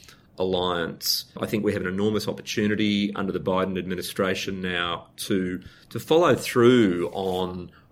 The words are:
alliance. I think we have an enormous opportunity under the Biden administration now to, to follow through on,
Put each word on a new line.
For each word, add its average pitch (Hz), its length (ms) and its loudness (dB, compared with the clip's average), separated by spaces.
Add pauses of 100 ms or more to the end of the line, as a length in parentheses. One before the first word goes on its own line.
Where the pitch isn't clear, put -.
(380)
alliance. 90 880 -2 (160)
I 107 60 -2
think 104 180 -2
we 104 80 2
have 98 100 -4
an 90 60 -4
enormous 101 400 0
opportunity 104 880 0
under 95 160 -4
the 90 80 -4
Biden 92 380 0
administration 92 800 -4
now 87 560 -4
to, 92 460 -2 (260)
to 120 100 -8
follow 156 380 4
through 117 760 4
on, 92 600 -4 (180)